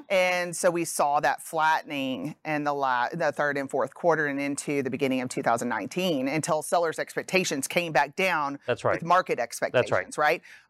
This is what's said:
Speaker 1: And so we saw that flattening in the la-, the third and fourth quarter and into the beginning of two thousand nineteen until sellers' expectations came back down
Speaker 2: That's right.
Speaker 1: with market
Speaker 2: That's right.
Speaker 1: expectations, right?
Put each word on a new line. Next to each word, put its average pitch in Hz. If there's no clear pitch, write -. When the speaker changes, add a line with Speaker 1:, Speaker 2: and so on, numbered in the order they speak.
Speaker 1:
And 180
so 180
we 170
saw 147
that 147
flattening 151
in 151
the 147
la-, 131
the 160
third 143
and 139
fourth 127
quarter 156
and 139
into 143
the 131
beginning 131
of 127
two 135
thousand 120
nineteen 131
until 156
sellers' 170
expectations 156
came 175
back 147
down 156
Speaker 2:
That's 120
right. 107
Speaker 1:
with 92
market 175
Speaker 2:
That's 117
right. -
Speaker 1:
expectations, 123
right? 160